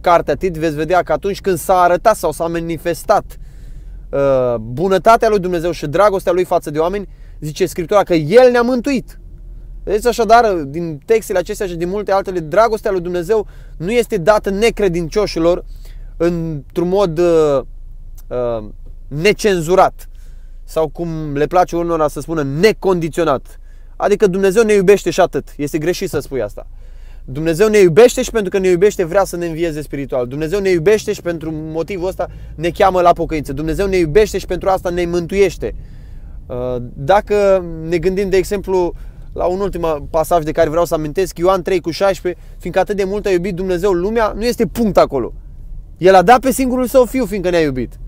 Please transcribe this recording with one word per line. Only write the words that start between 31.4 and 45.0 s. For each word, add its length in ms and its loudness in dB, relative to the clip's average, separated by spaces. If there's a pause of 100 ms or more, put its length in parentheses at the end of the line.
motivul 540 -6
ăsta 200 -4 (280)
ne 140 -2
cheamă 320 2
la 100 8
pocăință. 420 -2
Dumnezeu 340 -2
ne 100 0
iubește 400 2
și 80 -6
pentru 240 -2
asta 200 0
ne 160 -2
mântuiește. 720 -2 (720)
Uh, 300 -6 (180)
dacă 720 2 (220)
ne 100 0
gândim, 320 0
de 80 2
exemplu, 560 0 (400)
la 120 -4
un 140 -2
ultim 500 -4
pasaj 340 2
de 80 -4
care 180 2
vreau 160 0
să 80 -4
amintesc, 440 -2
Ioan 240 2
trei 180 -2
cu 120 -6
șaisprezece: 500 -2 (160)
„Fiindcă 240 -2
atât 140 -2
de 80 -2
mult 220 -4
a 40 0
iubit 260 0
Dumnezeu 360 -2
lumea”, 440 0
nu 80 -6
este 220 0
punct 320 0
acolo. 360 2 (640)